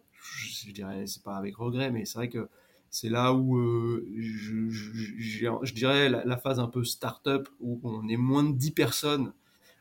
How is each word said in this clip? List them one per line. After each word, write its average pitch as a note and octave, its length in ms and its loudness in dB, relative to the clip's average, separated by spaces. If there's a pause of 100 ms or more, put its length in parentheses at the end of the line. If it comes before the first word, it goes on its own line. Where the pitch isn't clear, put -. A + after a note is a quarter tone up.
(120)
je, - 540 -10
je G#2 60 -14
dirais, G2 340 -8
c'est - 160 -10
pas G2+ 140 -8
avec G2 200 -6
regret, B2 360 -2
mais A2 120 -2
c'est G#2+ 140 -8
vrai B2 100 -2
que A#2+ 200 -6 (420)
c'est - 180 -4
là B2 240 4
où, C3 240 6
euh, A#2 480 4 (120)
je, A2 520 -4
je, G#2+ 240 -6
je, A2 260 -6
j'ai, A2 320 -2 (120)
je A#2+ 120 -4
dirais C3+ 340 4
la, A#2 160 0
la B2 120 0
phase B2+ 220 -2
un A#2+ 100 0
peu B2 140 -2
start-up, C3+ 640 -2 (120)
où A#2+ 240 -4
on A2 240 -4
est A2+ 80 2
moins C3 260 6
de D3 140 4
dix D3 160 0
personnes, C#3 600 2 (480)